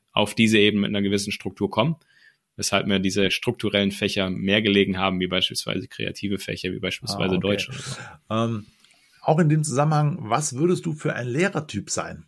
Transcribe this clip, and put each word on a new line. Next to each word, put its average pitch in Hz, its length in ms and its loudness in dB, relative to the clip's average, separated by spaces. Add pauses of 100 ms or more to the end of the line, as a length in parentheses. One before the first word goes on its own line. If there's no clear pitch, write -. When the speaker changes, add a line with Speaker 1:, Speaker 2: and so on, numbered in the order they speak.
(140)
Speaker 1:
auf 107 220 2
diese 110 220 6
eben 104 220 6
mit 98 80 0
einer 101 140 -2
gewissen 101 320 0
Struktur - 360 -4
kommen, 151 280 0 (580)
weshalb 98 320 0
mir 98 140 2
diese 95 280 2
strukturellen 101 600 0
Fächer 98 380 -2
mehr 98 320 0
gelegen 98 360 4
haben, 92 220 0
wie 90 80 0
beispielsweise 95 640 -2
kreative 98 500 -6
Fächer, 95 320 -6
wie 98 80 -6
beispielsweise 95 540 -4
Speaker 2:
Ah, 90 60 2
okay. 92 80 -2
Speaker 1:
Deutsch 101 200 0
oder - 100 -12
so. - 200 -10 (320)
Speaker 2:
Ähm, 113 380 -4 (520)
auch 156 200 2
in 156 100 6
dem 151 160 2
Zusammenhang, 147 560 2
was 120 340 -2
würdest 175 300 0
du 160 80 -2
für - 200 -4
ein 120 140 -6
Lehrertyp 151 600 -4
sein? 82 380 -6